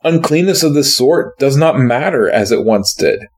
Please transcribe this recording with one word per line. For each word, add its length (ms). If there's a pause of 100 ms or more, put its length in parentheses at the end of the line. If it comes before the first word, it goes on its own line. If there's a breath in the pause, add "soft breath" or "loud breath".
uncleanness 580
of 120
this 220
sort 440
does 180
not 220
matter 500
as 220
it 140
once 280
did. 260 (180)